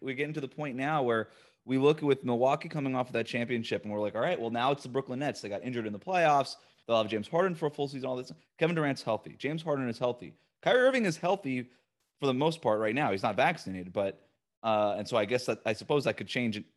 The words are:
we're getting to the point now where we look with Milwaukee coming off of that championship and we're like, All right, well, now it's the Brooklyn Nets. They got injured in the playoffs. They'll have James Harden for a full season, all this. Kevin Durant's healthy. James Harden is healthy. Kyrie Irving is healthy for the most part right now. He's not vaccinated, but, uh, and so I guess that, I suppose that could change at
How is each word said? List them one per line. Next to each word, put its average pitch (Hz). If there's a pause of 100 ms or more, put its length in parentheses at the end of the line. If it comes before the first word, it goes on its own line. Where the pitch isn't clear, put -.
we're 131
getting 147
to 151
the 135
point 143
now 143
where 113 (360)
we 131
look 151
with 139
Milwaukee 131
coming 135
off 127
of -
that 117
championship 117
and 104
we're 104
like, 104
All 113
right, 175
well, 113
now 120
it's 139
the 135
Brooklyn 127
Nets. 143
They 104
got 98
injured 120
in 104
the 101
playoffs. 156 (320)
They'll 117
have 110
James 107
Harden 175
for 160
a 143
full 143
season, 131
all 127
this. 127 (260)
Kevin 165
Durant's 143
healthy. -
James 160
Harden 143
is 113
healthy. 120 (260)
Kyrie 247
Irving 254
is 170
healthy 135 (480)
for 143
the 131
most 151
part 107
right 110
now. 139
He's 98
not 110
vaccinated, 95
but, 98 (360)
uh, 107
and 104
so 120
I -
guess 123
that, 113
I 110
suppose 135
that 110
could 107
change 117
at 107 (140)